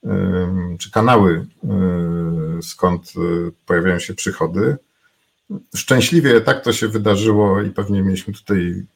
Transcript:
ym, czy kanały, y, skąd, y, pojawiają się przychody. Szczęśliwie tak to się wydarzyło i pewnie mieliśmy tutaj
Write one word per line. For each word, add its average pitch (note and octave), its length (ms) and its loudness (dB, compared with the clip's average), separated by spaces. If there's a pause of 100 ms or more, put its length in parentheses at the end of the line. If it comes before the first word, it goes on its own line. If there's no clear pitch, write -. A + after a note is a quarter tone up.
ym, F2+ 720 -2
czy - 120 -12
kanały, G#2+ 560 4 (1120)
y, E2+ 40 -10
skąd, F2 540 -4
y, E2+ 360 -2 (140)
pojawiają F2+ 320 0
się F#2 160 -10
przychody. F#2+ 640 -2 (960)
Szczęśliwie C3 680 4
tak - 240 0
to A#2+ 80 0
się A2+ 160 -2
wydarzyło G#2 720 2
i G2+ 80 -4
pewnie G2+ 320 -2
mieliśmy F#2+ 320 -2
tutaj F#2 600 -4